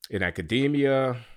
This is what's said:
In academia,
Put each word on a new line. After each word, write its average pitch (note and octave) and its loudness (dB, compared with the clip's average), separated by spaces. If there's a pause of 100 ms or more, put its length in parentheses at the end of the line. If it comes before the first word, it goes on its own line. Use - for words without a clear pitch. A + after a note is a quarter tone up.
In G2 -2
academia, C3+ 0 (220)